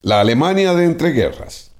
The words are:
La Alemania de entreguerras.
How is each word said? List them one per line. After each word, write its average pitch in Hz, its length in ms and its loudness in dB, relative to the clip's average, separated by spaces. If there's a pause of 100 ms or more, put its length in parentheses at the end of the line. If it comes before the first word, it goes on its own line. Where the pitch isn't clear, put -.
La 104 200 0
Alemania 175 540 2
de 175 100 2
entreguerras. 165 960 -4